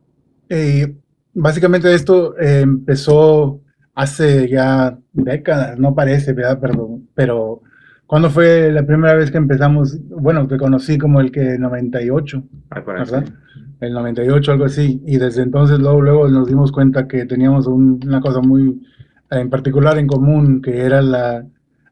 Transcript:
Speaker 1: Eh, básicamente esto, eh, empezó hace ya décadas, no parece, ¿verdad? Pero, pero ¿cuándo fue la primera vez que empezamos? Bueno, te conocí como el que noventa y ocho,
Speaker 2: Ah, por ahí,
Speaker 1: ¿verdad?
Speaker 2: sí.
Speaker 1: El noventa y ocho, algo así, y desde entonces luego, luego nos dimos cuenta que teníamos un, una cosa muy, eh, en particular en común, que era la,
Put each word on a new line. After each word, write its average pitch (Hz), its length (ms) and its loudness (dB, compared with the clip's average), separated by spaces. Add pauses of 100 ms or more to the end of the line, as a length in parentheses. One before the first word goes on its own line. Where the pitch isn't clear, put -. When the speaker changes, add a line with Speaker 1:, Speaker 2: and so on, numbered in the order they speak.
(500)
Speaker 1:
Eh, 147 460 -2 (380)
básicamente 175 600 2
esto, 175 460 0
eh, 143 220 2
empezó 143 1000 2 (320)
hace 139 540 0
ya 131 500 0 (160)
décadas, 131 640 -4
no 135 160 2
parece, 139 400 0
¿verdad? 123 280 -2
Pero, 117 380 -6 (140)
pero 117 480 -2 (440)
¿cuándo 156 240 2
fue 165 420 4
la 147 140 0
primera 160 280 2
vez 160 160 2
que - 80 -4
empezamos? 143 640 0 (100)
Bueno, 151 380 -2
te 135 100 -4
conocí 135 400 0
como 143 220 2
el 127 120 0
que 127 280 -4
noventa 123 420 -6
y 120 80 -4
ocho, 139 340 -4 (260)
Speaker 2:
Ah, - 140 -14
por 98 120 -10
ahí, 90 100 -6
Speaker 1:
¿verdad? 135 220 -6
Speaker 2:
sí. - 60 -18 (480)
Speaker 1:
El 120 120 -8
noventa 120 300 -6
y 123 60 -2
ocho, 143 220 2
algo 139 140 0
así, 135 400 -2
y 139 120 -2
desde 123 240 -2
entonces 143 380 2
luego, 143 220 2
luego 143 260 2
nos 131 200 2
dimos 135 240 2
cuenta 131 360 0
que 123 180 -6
teníamos 127 420 0
un, 127 380 2
una 135 140 -2
cosa 131 220 -2
muy, 131 400 0 (500)
eh, 131 80 -2
en 123 100 -6
particular 139 480 0
en 143 100 0
común, 139 540 2
que 123 200 -4
era 131 200 2
la, 123 440 -2 (460)